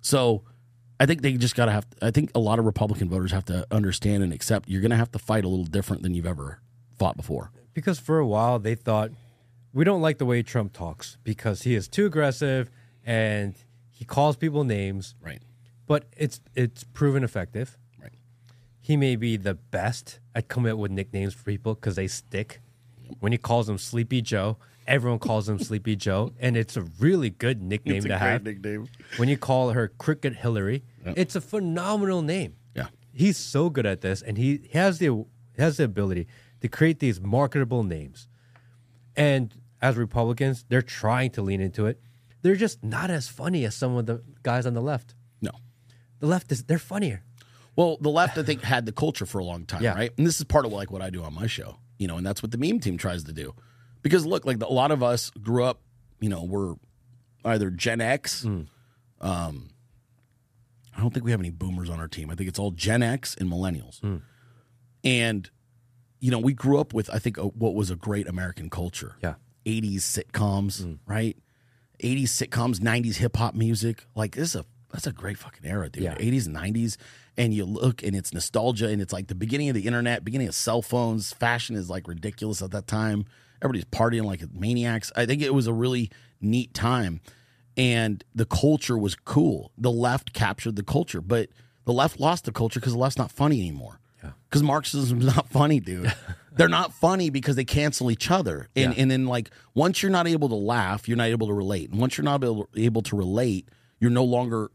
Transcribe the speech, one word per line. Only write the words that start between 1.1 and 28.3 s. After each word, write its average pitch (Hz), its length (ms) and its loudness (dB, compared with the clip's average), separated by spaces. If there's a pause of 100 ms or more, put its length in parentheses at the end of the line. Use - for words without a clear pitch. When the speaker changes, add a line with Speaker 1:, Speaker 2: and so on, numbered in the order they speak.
Speaker 1:
they 135 120 2
just 123 200 2
gotta 120 160 4
have, 104 160 0 (160)
I 113 80 2
think 147 240 2
a 120 60 4
lot 110 180 4
of 113 60 2
Republican 104 440 2
voters 92 220 0
have 92 140 0
to 90 260 -2
understand 101 540 2
and 87 80 0
accept - 360 -2
you're 95 140 0
gonna 117 140 4
have 117 160 2
to 110 80 -6
fight 110 240 0
a 92 40 0
little 92 180 0
different 95 360 -2
than 90 120 0
you've 85 120 -2
ever 69 340 -6 (380)
fought 90 180 2
before. - 360 -6 (220)
Speaker 2:
Because 160 260 -2
for 160 180 2
a 147 80 2
while 113 320 2
they 110 160 -2
thought, 110 380 0 (600)
"We 143 120 4
don't 190 180 4
like 160 160 2
the 139 80 0
way 120 160 4
Trump 110 300 -2
talks - 500 -12
because 107 400 -4
he 123 140 2
is 95 100 -2
too 208 200 2
aggressive 139 600 0 (380)
and 107 480 0 (380)
he - 120 -16
calls 147 320 2
people 147 280 0
names." 98 580 -2
Speaker 1:
Right. 80 180 -16 (460)
Speaker 2:
But 147 200 0 (100)
it's, - 240 -4 (160)
it's 120 260 -2
proven 139 400 0
effective. 107 560 -6 (240)
Speaker 1:
Right. - 120 -20 (680)
Speaker 2:
He 151 160 2
may 135 180 4
be 113 220 0
the 98 180 -2
best - 640 -6 (160)
at 113 140 -4
coming 117 240 0
up 110 60 -4
with 101 120 -2
nicknames 98 440 -4
for - 100 -20
people 110 320 -4
'cause 101 180 -4
they 95 140 -2
stick. - 520 -8 (600)
When 107 100 0
he 117 80 2
calls 117 300 0
them 101 100 -2
Sleepy 117 420 -2
Joe, 107 380 -2 (280)
everyone 123 320 2
calls 107 300 0
him 104 100 -2
Sleepy 107 380 -2
Joe, 101 420 -2
and 123 180 0
it's 113 200 -2
a 104 60 -4 (160)
really 151 320 2
good 117 320 -2
nickname 98 340 -4
Speaker 1:
It's 101 100 -4
a - 20 -4
Speaker 2:
to 101 100 0
Speaker 1:
great - 100 0
Speaker 2:
have. - 160 0